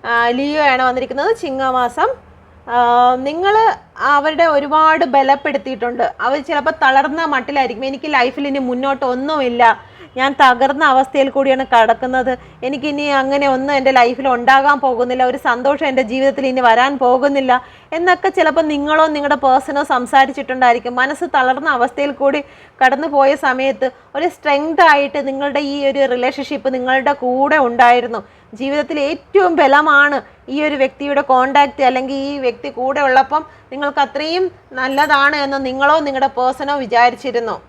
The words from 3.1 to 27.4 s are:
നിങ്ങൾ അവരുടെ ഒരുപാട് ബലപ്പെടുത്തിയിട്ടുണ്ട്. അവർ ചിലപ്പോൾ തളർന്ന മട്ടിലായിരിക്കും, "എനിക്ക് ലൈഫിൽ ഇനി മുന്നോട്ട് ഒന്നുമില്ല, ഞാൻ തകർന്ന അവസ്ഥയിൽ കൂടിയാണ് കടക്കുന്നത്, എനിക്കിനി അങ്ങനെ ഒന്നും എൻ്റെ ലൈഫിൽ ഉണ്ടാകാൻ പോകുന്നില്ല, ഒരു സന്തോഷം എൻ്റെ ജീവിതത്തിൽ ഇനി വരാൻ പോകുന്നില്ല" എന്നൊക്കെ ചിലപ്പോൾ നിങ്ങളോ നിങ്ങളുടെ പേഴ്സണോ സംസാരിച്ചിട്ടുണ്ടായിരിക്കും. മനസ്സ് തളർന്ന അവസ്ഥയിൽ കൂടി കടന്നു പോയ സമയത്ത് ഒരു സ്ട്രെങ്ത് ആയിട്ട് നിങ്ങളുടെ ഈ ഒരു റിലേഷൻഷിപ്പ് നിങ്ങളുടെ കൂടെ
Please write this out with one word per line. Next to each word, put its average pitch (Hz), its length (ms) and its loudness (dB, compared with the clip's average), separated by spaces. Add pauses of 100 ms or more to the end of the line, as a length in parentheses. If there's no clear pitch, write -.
നിങ്ങൾ 370 600 0 (240)
അവരുടെ 294 460 0
ഒരുപാട് 311 600 2
ബലപ്പെടുത്തിയിട്ടുണ്ട്. 269 1160 -2
അവർ 269 220 -2
ചിലപ്പോൾ 294 280 -2 (120)
തളർന്ന 285 420 2
മട്ടിലായിരിക്കും, 262 600 -4
"എനിക്ക് 285 300 -6
ലൈഫിൽ 262 320 0
ഇനി 277 120 -4
മുന്നോട്ട് 269 460 -4
ഒന്നുമില്ല, 247 760 0 (360)
ഞാൻ 262 180 -2 (100)
തകർന്ന 269 400 2
അവസ്ഥയിൽ 269 460 2
കൂടിയാണ് 269 360 0 (120)
കടക്കുന്നത്, 254 600 0 (240)
എനിക്കിനി 285 400 -6
അങ്ങനെ 277 460 0
ഒന്നും 269 260 -2
എൻ്റെ 269 160 2
ലൈഫിൽ 247 380 0
ഉണ്ടാകാൻ 269 520 2
പോകുന്നില്ല, 254 440 -2
ഒരു 254 120 0
സന്തോഷം 277 500 -2
എൻ്റെ 262 160 0
ജീവിതത്തിൽ 269 440 -2
ഇനി 254 140 -2
വരാൻ 247 380 2
പോകുന്നില്ല" 254 680 0 (280)
എന്നൊക്കെ 359 360 0
ചിലപ്പോൾ 330 320 0
നിങ്ങളോ 302 460 0
നിങ്ങളുടെ 294 280 -2
പേഴ്സണോ 277 480 0
സംസാരിച്ചിട്ടുണ്ടായിരിക്കും. 254 1120 0
മനസ്സ് 262 280 -2 (100)
തളർന്ന 262 340 0
അവസ്ഥയിൽ 285 440 -2
കൂടി 277 320 -2 (420)
കടന്നു 277 220 0
പോയ 277 260 2
സമയത്ത് 262 560 -2 (240)
ഒരു 311 140 -2
സ്ട്രെങ്ത് 302 540 -2
ആയിട്ട് 285 440 2
നിങ്ങളുടെ 277 340 -4
ഈ 285 260 -4
ഒരു 277 120 0
റിലേഷൻഷിപ്പ് 262 760 -2
നിങ്ങളുടെ 254 380 0
കൂടെ 277 440 0